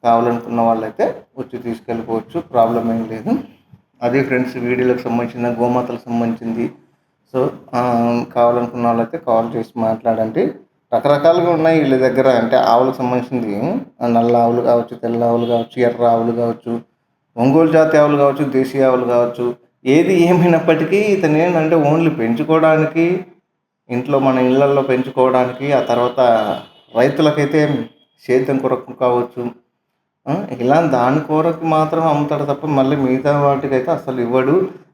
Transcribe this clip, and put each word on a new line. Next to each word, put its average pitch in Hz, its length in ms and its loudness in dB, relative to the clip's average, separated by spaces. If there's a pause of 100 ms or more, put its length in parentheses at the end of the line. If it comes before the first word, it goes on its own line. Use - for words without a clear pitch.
కావాలనుకున్న 117 560 0
వాళ్ళైతే 113 560 -2 (220)
వచ్చి 127 200 -12
తీసుకెళ్ళిపోవచ్చు, 113 800 -8
ప్రాబ్లం 117 520 0
ఏం 113 180 -4
లేదు. 131 280 -4 (640)
అదే 123 200 0
ఫ్రెండ్స్, 127 340 -2
వీడియోలకు 123 460 -2
సంబంధించిన, 120 580 -4
గోమాతలకు 120 460 -2
సంబంధించింది. 117 680 -4 (640)
So, 131 140 0 (260)
ఆ, 120 60 0 (540)
కావాలనుకున్న 120 520 0
వాళ్ళైతే 117 320 -2
కాల్ 117 380 -2
చేసి 113 200 -8
మాట్లాడండి. 113 760 -2 (420)
రకరకాలుగా 165 560 2
ఉన్నాయి 160 300 2
వీళ్ళ 135 160 2
దగ్గర. 127 320 2
అంటే, 117 280 2
ఆవులకు 127 400 2
సంబంధించింది, 123 840 -4 (220)
ఆ, 120 40 -2
నల్ల 117 300 2
ఆవులు 117 260 2
కావచ్చు, 120 340 0
తెల్ల 117 280 -4
ఆవులు 120 220 0
కావచ్చు, 120 360 -2
ఎర్ర 117 220 0
ఆవులు 117 280 2
కావచ్చు, 117 480 -4 (560)
ఒంగోలు 147 360 2
జాతి 160 240 4
ఆవులు 147 200 4
కావచ్చు, 143 280 2
దేశీ 131 380 -2
ఆవులు 127 220 2
కావచ్చు, 120 500 0 (320)
ఏది 170 360 4
ఏమైనప్పటికీ 165 760 2
ఇతను 190 400 2
ఏంటంటే 165 400 2
only 156 380 2
పెంచుకోవడానికి, 156 1080 0 (680)
ఇంట్లో 127 280 -2
మన 135 200 2
ఇళ్ళల్లో 135 440 2
పెంచుకోవడానికి, 127 880 0
ఆ 131 80 2
తర్వాత 120 400 -2 (760)
రైతులకైతే 143 880 0 (400)
సేద్యం 127 320 0
కొరకు 127 340 -4
కావచ్చు, 120 580 -2 (800)
ఆ, 180 160 -4 (160)
ఇలా 131 200 2
దాని 135 400 2
కొరకు 160 440 -2
మాత్రం 160 380 0
అమ్ముతాడు 147 420 0
తప్ప 143 220 -4
మళ్ళీ 139 300 0
మిగతా 135 440 0
వాటికైతే 135 500 0
అసలు 131 300 -4
ఇవ్వడు. 131 480 0 (240)